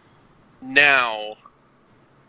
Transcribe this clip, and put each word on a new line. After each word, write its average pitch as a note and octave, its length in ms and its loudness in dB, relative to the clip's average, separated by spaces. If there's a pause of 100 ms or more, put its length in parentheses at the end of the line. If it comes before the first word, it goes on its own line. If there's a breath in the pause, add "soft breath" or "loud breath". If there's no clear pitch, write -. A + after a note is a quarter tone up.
(600)
now, C3 720 0 (920)